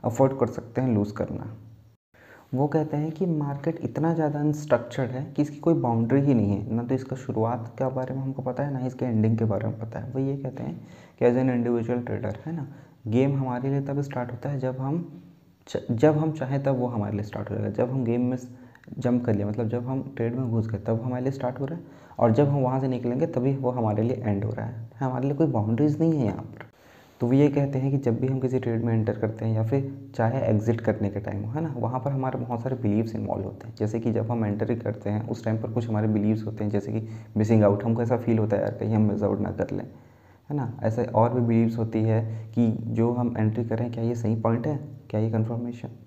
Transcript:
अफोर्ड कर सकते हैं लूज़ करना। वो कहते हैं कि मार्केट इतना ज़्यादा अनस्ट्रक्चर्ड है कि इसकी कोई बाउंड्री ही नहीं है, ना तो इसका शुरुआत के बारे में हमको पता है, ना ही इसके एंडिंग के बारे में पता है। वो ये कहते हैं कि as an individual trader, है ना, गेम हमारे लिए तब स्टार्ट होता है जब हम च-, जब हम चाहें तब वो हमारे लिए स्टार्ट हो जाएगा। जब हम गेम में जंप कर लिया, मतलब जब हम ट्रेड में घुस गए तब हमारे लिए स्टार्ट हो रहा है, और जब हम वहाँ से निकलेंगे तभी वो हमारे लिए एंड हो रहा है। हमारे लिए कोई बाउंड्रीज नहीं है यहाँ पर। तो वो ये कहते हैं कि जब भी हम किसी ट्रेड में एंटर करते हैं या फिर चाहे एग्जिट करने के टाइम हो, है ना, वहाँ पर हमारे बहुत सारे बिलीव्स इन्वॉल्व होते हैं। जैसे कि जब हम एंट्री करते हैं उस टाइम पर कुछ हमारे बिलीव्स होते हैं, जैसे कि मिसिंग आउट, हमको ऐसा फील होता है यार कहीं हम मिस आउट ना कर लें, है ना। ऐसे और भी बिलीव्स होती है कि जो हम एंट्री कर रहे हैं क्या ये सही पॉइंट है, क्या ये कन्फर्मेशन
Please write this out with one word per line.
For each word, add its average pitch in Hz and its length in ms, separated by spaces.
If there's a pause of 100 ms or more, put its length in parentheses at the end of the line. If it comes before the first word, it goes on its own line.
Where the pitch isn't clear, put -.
अफोर्ड 135 360
कर 117 80
सकते - 340
हैं 127 140
लूज़ 101 180
करना। - 440 (960)
वो 139 140
कहते 151 300
हैं 156 140
कि 185 140
मार्केट 151 580
इतना 165 300
ज़्यादा 151 260
अनस्ट्रक्चर्ड 143 720
है 131 120 (100)
कि 147 80
इसकी - 160
कोई 170 160
बाउंड्री 123 480
ही 143 120
नहीं 101 180
है, 110 240
ना 120 80
तो 123 120
इसका - 200
शुरुआत 113 640
के 131 180
बारे 131 200
में 135 60
हमको 135 200
पता 127 220
है, 143 100
ना 131 60
ही 127 80
इसके 127 180
एंडिंग 110 320
के 113 80
बारे 107 220
में 110 120
पता 113 200
है। 110 120
वो 131 80
ये 139 180
कहते 135 260
हैं 147 240 (320)
कि 120 60
as 120 120
an 131 180
individual 120 520
trader, 107 380
है 165 100
ना, 139 120 (400)
गेम 135 300
हमारे 131 320
लिए 139 120
तब 143 200
स्टार्ट 123 300
होता 131 180
है 139 100
जब 127 200
हम 151 420 (460)
च-, - 240
जब 147 260
हम 160 140
चाहें 139 320
तब 135 160
वो 123 80
हमारे 104 260
लिए 104 100
स्टार्ट 107 260
हो 101 60
जाएगा। 104 140
जब 117 220
हम 135 120
गेम 120 180
में 123 160 (640)
जंप 123 260
कर 110 100
लिया, 101 120
मतलब 110 220
जब 120 180
हम 135 300
ट्रेड 120 180
में 127 160
घुस 110 160
गए 104 100
तब 117 240
हमारे 127 220
लिए 135 80
स्टार्ट 127 280
हो 139 60
रहा 165 120
है, - 60 (360)
और 117 120
जब 143 160
हम 143 120
वहाँ 131 200
से 135 80
निकलेंगे 123 380
तभी 135 300
वो 131 160
हमारे 110 320
लिए 117 220
एंड 101 180
हो 107 80
रहा 110 140
है। 113 240 (100)
हमारे 127 280
लिए 143 100
कोई 160 100
बाउंड्रीज 127 520
नहीं 165 140
है 135 120
यहाँ 98 180
पर। - 260 (520)
तो 120 60
वो 123 60
ये 143 160
कहते 139 300
हैं 135 120
कि 143 60
जब 117 220
भी 131 80
हम 131 120
किसी 127 200
ट्रेड 117 240
में 117 100
एंटर 110 260
करते 110 260
हैं 113 100
या 110 80
फिर - 520
चाहे 123 260
एग्जिट 113 400
करने 104 280
के 98 100
टाइम 104 240
हो, 110 80
है 151 100
ना, 156 160
वहाँ 120 220
पर 139 120
हमारे 131 280
बहुत 120 220
सारे 131 140
बिलीव्स 110 400
इन्वॉल्व 104 280
होते - 240
हैं। - 80
जैसे 110 240
कि 113 120
जब 113 200
हम 113 140
एंट्री 107 300
करते 107 340
हैं 110 200
उस 113 160
टाइम 110 120
पर 110 140
कुछ 113 180
हमारे 107 180
बिलीव्स 107 380
होते 110 180
हैं, 101 80
जैसे 101 200
कि 110 160 (300)
मिसिंग 107 260
आउट, 101 200
हमको 117 180
ऐसा 117 160
फील 113 220
होता 107 160
है 98 60
यार 101 100
कहीं 107 240
हम 107 60
मिस 104 220
आउट 101 160
ना 98 120
कर - 200
लें, - 140 (640)
है 143 60
ना। 117 280
ऐसे 113 220
और 117 280
भी 123 80
बिलीव्स 113 360
होती 113 260
है 110 200 (320)
कि 117 160
जो 113 420
हम 120 240
एंट्री 110 280
कर 113 100
रहे 120 100
हैं 120 80
क्या 117 100
ये 117 120
सही 113 200
पॉइंट 113 320
है, 147 120 (300)
क्या 110 120
ये 110 100
कन्फर्मेशन 117 580 (180)